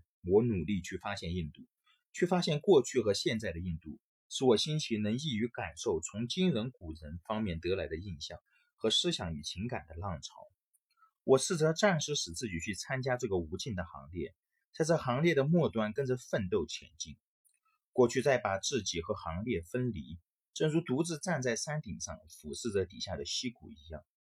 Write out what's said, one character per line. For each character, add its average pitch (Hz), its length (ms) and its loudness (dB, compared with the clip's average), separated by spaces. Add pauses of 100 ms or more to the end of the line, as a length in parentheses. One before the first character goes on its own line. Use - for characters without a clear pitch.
(220)
我 98 220 6
努 107 200 2
力 101 180 0
去 92 160 -8
发 101 180 -6
现 87 180 -6
印 82 180 -4
度， - 140 -20 (480)
去 - 120 2
发 180 160 2
现 151 180 0
过 151 240 8
去 - 160 0
和 104 140 4
现 - 260 0
在 107 120 -4
的 82 80 -6
印 87 200 -4
度， - 200 -14 (300)
使 - 140 -2
我 120 140 10
兴 151 200 0
起 117 200 -2
能 107 200 2
易 143 180 -2
于 110 120 0
感 98 300 -8
受 101 240 0
从 113 260 -6
惊 185 240 2
人 120 180 -2
古 98 240 -10
人 78 320 -10
方 110 160 -2
面 87 180 -2
得 87 160 0
来 87 120 -4
的 80 100 -4
印 87 220 -10
象 - 180 -10 (380)
和 - 140 0
思 - 220 2
想 90 240 -4
与 73 60 -8
情 95 260 -8
感 120 200 -6
的 78 80 -16
浪 85 260 -6
潮。 - 120 -16 (880)
我 131 160 8
试 175 180 -2
着 156 160 4
暂 175 280 4
时 147 140 -4
使 85 180 -6
自 120 140 -6
己 87 120 -4
去 98 160 -4
参 131 260 -6
加 127 160 0
这 120 100 -2
个 95 100 0
无 85 200 -4
尽 113 160 -4
的 90 100 -4
行 71 280 -12
列， 85 240 -8 (380)
在 165 120 0
这 165 120 4
行 131 260 0
列 170 100 4
的 139 100 4
末 151 260 4
端 110 220 0
跟 139 140 -2
着 127 120 0
奋 113 320 -4
斗 90 180 2
前 - 220 -12 (100)
进。 76 180 -12 (760)
过 123 160 6
去 123 140 0
在 131 160 4
把 98 220 0
自 117 240 -2
己 85 180 -4
和 104 140 -4
行 85 280 -6
列 110 180 -2
分 123 320 -4
离， 82 260 -10 (340)
正 160 160 0
如 160 120 2
独 135 200 -2
自 170 160 -4
站 156 240 -2
在 123 140 0
山 151 260 -6
顶 87 180 -10
上 - 200 -10 (100)
俯 - 240 -14
视 117 160 -6
着 98 160 2
底 - 140 -14
下 92 160 -6
的 71 100 -8
溪 - 240 -6
谷 - 220 -14
一 76 180 -20
样。 78 160 -12 (180)